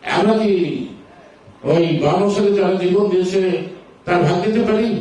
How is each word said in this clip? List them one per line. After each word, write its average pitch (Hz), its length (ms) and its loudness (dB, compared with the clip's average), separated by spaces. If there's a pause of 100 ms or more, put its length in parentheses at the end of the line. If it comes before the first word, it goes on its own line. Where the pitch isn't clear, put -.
(160)
আমরা 208 260 2
কি 208 120 0 (1160)
ওই 170 120 4 (180)
বাম 160 200 2 (140)
সাথে 202 220 2
যারা 190 160 2 (100)
জীবন 190 280 2
দিয়েছে 185 300 0 (640)
তার 175 220 0
ভাগ 175 180 0
দিতে 220 240 0
পারি? 220 200 0 (120)